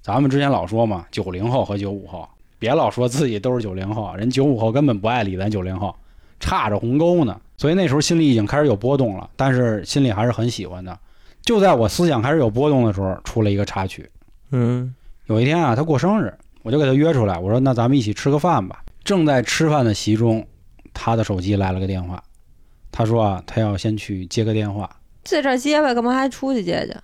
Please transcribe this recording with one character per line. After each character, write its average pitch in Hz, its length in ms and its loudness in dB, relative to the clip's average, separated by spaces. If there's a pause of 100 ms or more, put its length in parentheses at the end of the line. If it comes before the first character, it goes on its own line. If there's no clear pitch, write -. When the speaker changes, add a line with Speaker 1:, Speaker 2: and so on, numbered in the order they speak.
Speaker 1:
咱 110 200 -2
们 143 100 4
之 139 80 2
前 143 100 2
老 104 160 0
说 110 220 0
嘛， 92 240 -4
九 104 140 -4
零 92 260 -4
后 127 140 0
和 101 120 -6
九 98 140 -4
五 98 160 -10
后， - 220 -14 (320)
别 110 100 -2
老 139 180 2
说 123 200 0
自 135 180 0
己 110 120 -2
都 127 160 -2
是 120 60 -2
九 104 140 -6
零 95 180 -4
后， 104 240 -6
人 110 140 -2
九 135 140 0
五 139 120 2
后 113 140 2
根 143 160 2
本 117 120 2
不 101 100 -2
爱 120 160 0
理 95 120 -4
咱 98 140 -2
九 104 120 -2
零 92 140 -6
后。 95 180 -4 (460)
差 147 300 -2
着 104 80 0
鸿 120 200 0
沟 170 260 4
呢， 101 160 -4 (160)
所 143 140 0
以 165 40 2
那 190 140 2
时 123 60 2
候 151 60 2
心 170 180 2
里 160 100 4
已 131 60 4
经 107 120 2
开 131 120 0
始 151 80 4
有 113 100 2
波 123 200 0
动 117 200 0
了， 90 200 -14
但 135 160 2
是 117 320 0
心 139 200 0
里 120 80 2
还 104 120 0
是 120 80 2
很 120 180 -2
喜 107 160 -8
欢 90 180 -12
的。 90 140 -12 (440)
就 226 180 2
在 190 140 6
我 113 140 4
思 175 200 2
想 131 120 2
开 131 120 0
始 165 60 2
有 120 120 2
波 127 180 0
动 135 160 4
的 110 80 2
时 92 80 -4
候， 95 240 -2
出 - 180 -2
了 104 80 2
一 101 60 0
个 101 80 0
插 95 220 -6
曲。 - 220 -12 (420)
Speaker 2:
嗯。 123 440 0 (320)
Speaker 1:
有 113 140 0
一 123 40 2
天 151 140 2
啊， 143 160 2
他 123 80 0
过 160 160 0
生 196 240 2
日， 107 100 -4 (300)
我 113 80 -6
就 139 80 2
给 151 80 4
他 131 60 4
约 151 200 4
出 123 140 2
来， 92 100 0
我 90 140 -2
说 117 100 2
：“那 131 140 2
咱 117 140 2
们 143 100 4
一 - 20 2
起 104 140 -2
吃 - 160 -2
个 147 80 2
饭 143 300 0
吧。” - 120 -16 (220)
正 185 240 2
在 135 160 4
吃 160 260 0
饭 147 160 2
的 110 80 2
席 104 240 0
中， 110 300 2 (480)
他 117 220 -2
的 113 80 2
手 95 160 -2
机 101 160 0
来 95 160 0
了 92 80 -4
个 95 60 -4
电 95 160 -4
话， 87 200 -10 (680)
他 117 120 -2
说 113 180 2
啊， 95 220 0
他 - 160 -4
要 104 160 0
先 107 200 -2
去 98 300 -8
接 110 180 -2
个 110 80 0
电 104 200 -2
话。 101 160 -6 (360)
Speaker 3:
在 302 180 -2
这 277 60 0
儿 254 100 0
接 294 240 0
呗， 269 100 2
干 240 100 0
嘛 247 120 0
还 269 140 0
出 269 260 -4
去 226 80 -2
接 170 240 -4
去？ - 180 -12